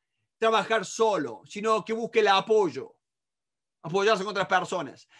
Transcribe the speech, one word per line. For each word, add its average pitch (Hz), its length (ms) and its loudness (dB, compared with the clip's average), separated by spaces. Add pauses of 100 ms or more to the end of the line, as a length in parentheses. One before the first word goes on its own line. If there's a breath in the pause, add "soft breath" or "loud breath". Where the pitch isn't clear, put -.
(380)
trabajar 220 460 0
solo, 156 600 -2
sino 214 400 -2
que 220 80 -6
busca 226 280 0
el 208 80 4
apoyo, 190 680 2 (880)
apoyarse 196 400 0
con 208 100 -6
otras 190 140 -2
personas. 175 640 -2 (120)